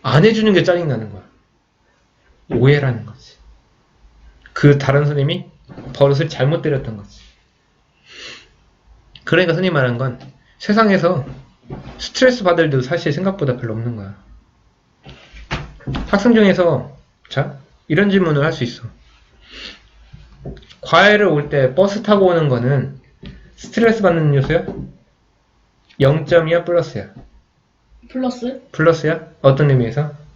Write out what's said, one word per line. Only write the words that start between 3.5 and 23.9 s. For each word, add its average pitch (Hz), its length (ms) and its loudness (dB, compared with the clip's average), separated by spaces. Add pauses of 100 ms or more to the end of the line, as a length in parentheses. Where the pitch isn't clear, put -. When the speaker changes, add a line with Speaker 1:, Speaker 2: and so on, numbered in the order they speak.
Speaker 1:
그 143 240 4
다른 143 280 0
선생님이 147 400 -2 (480)
버릇을 139 360 2
잘못 143 320 -2
들였던 135 360 -4
거지. - 240 -20 (2000)
그러니까 165 300 0
선생님 180 200 -2
말한 123 240 0
건 127 220 -6 (400)
세상에서 190 680 2 (720)
스트레스 247 460 0
받을 170 220 2
일도 135 160 0
사실 156 320 -4
생각보다 165 440 -4
별로 113 160 -8
없는 113 220 -6
거야. 101 200 -14 (1900)
학생 220 280 2
중에서, 180 600 2 (340)
자, - 280 -4 (300)
이런 190 220 2
질문을 165 340 2
할 160 100 0
수 131 100 -6
있어. - 200 -8 (2000)
과외를 208 460 4
올 147 220 0
때 135 260 0
버스 196 280 0
타고 196 240 4
오는 165 220 2
거는 123 500 -2 (560)
스트레스 220 460 0